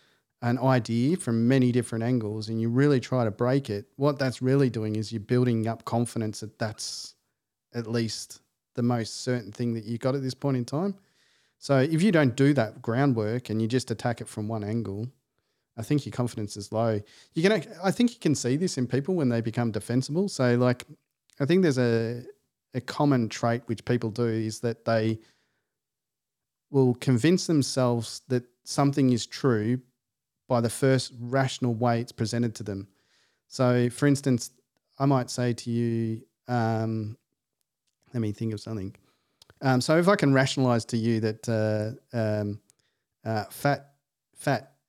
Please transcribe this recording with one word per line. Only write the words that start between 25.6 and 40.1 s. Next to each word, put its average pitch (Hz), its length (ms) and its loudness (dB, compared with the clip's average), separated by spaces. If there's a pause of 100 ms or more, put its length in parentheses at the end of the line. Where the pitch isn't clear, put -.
will 131 240 6
convince 139 520 2
themselves 123 800 0
that 123 160 -2 (200)
something 139 480 2
is 117 140 0
true 120 540 0 (680)
by 120 140 2
the 117 80 0
first 131 500 2
rational 123 540 -2
way 117 280 2
it's 117 100 -8
presented 117 440 -2
to - 80 -12
them. 98 240 -8 (600)
So, 123 420 2
for 143 180 0
instance, 135 440 0 (480)
I 135 60 0
might 131 240 2
say 123 240 -2
to 117 180 -8
you, 113 500 -2 (280)
um, 113 680 -2 (960)
let 123 60 -4
me 107 140 -2
think 113 200 -6
of 104 60 -10
something. 101 340 -10 (680)
Um, 131 180 4
so 156 180 4
if 175 120 4
I 208 80 6